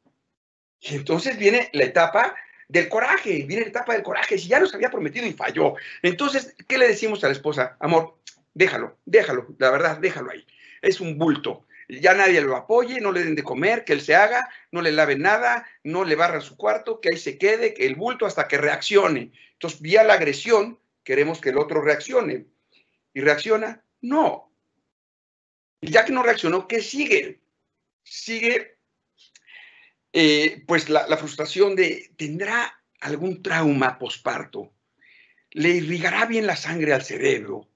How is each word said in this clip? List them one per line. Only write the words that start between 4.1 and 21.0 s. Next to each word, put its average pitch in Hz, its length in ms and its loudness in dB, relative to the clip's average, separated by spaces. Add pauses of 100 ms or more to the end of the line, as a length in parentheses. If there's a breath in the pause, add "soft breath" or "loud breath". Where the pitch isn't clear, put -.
si 170 120 -6
ya 247 100 4
nos 370 160 2
había 220 160 -2
prometido 220 340 -6
y 196 80 -4
falló. 147 420 0 (280 loud breath)
Entonces, 262 540 -2 (100)
¿qué 262 100 -2
le 247 120 6
decimos 214 340 -2
a 139 60 2
la 135 60 2
esposa? 139 440 -4
"Amor, 165 400 0 (340)
déjalo, 131 520 0
déjalo, 160 540 2
la 131 120 4
verdad, 151 280 0
déjalo 151 340 -6
ahí. 80 120 -20 (360 soft breath)
Es - 200 2
un 165 160 -6
bulto. - 520 -2 (200 loud breath)
Ya 151 260 4
nadie 190 260 4
lo 135 160 0
apoye, 240 440 0
no 202 120 -2
le 175 100 0
den 160 140 -2
de 143 80 -4
comer, 185 400 -2
que - 80 -2
él 143 80 2
se 151 160 4
haga, 240 320 2 (240 loud breath)
no 170 100 -6
le 165 80 0
laven 147 320 2
nada, 233 420 0 (200 loud breath)
no 170 200 -4
le 156 120 0
barran 165 260 0
su - 140 -20
cuarto, - 440 -4
que 170 120 -2
ahí 170 60 -6
se - 200 -8
quede, 220 360 0
que - 120 0
el 131 80 -2
bulto 226 320 -4
hasta 160 220 -4
que 143 100 2
reaccione". 151 720 0 (220 soft breath)
Entonces, - 280 -10
vía 175 220 4
la 214 120 6
agresión, 202 680 0 (240)